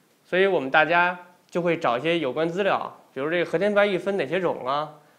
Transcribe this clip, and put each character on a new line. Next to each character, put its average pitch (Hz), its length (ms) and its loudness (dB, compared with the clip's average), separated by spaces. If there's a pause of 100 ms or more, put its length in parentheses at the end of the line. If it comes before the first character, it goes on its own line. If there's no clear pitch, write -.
(260)
所 175 120 -2
以 190 80 4
我 196 140 2
们 131 100 -4
大 156 140 6
家 175 340 2 (320)
就 180 120 -4
会 165 160 0
找 127 200 0
一 127 40 -4
些 165 160 0
有 143 140 -2
关 156 160 -2
资 175 160 -4
料， 143 380 -2 (120)
比 131 60 -8
如 143 100 -4
这 170 80 0
个 170 60 0
和 165 140 -4
田 202 160 0
白 202 120 4
玉 202 120 0
分 196 180 -4
哪 170 100 -2
些 156 140 -2
种 151 260 -2
啊， 147 340 -4 (200)